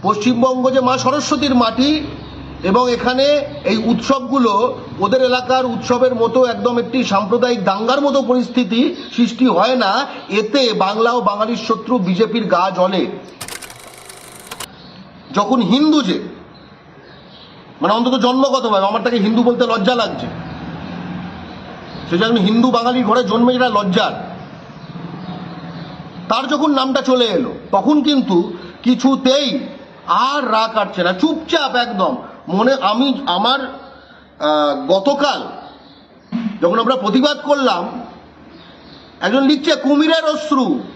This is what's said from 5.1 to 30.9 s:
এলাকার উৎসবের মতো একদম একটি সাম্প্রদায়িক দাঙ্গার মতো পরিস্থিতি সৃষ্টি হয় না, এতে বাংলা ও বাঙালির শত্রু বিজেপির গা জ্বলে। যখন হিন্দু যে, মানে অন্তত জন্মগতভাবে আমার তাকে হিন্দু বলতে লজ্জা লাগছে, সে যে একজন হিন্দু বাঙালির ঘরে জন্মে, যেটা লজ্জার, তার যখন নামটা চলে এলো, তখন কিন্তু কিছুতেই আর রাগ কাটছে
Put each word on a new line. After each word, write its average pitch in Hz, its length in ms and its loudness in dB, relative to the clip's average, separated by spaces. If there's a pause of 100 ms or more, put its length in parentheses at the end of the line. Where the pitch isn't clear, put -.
এলাকার 254 440 2
উৎসবের 247 500 0
মতো 233 300 4
একদম 240 340 0
একটি 247 240 -2
সাম্প্রদায়িক 208 600 0
দাঙ্গার 220 380 0
মতো 277 200 2
পরিস্থিতি 247 760 0 (200)
সৃষ্টি 240 320 2
হয় 214 280 4
না, 233 300 2 (240)
এতে 220 440 2
বাংলা 208 380 2
ও 240 100 0
বাঙালির 208 360 0
শত্রু - 420 -2
বিজেপির 202 440 0
গা 180 320 2
জ্বলে। 185 320 0 (2250)
যখন 208 280 2
হিন্দু 294 400 4
যে, 180 220 -2 (1600)
মানে 185 120 0
অন্তত 240 260 0
জন্মগতভাবে 247 680 2
আমার 202 160 0
তাকে 240 160 0
হিন্দু 220 260 2
বলতে 240 220 2
লজ্জা 226 300 0
লাগছে, 175 320 -4 (1800)
সে 175 80 0
যে 202 60 2
একজন 233 140 2
হিন্দু 226 340 2
বাঙালির 240 340 0
ঘরে 240 180 2
জন্মে, 233 300 4
যেটা 247 160 2
লজ্জার, 202 420 0 (2250)
তার 247 180 0
যখন 294 240 0
নামটা 269 300 0
চলে 254 240 2
এলো, 165 280 -2 (180)
তখন 247 320 4
কিন্তু 196 500 0 (300)
কিছুতেই 254 760 2 (480)
আর 226 440 0
রাগ 220 220 0
কাটছে 190 300 -2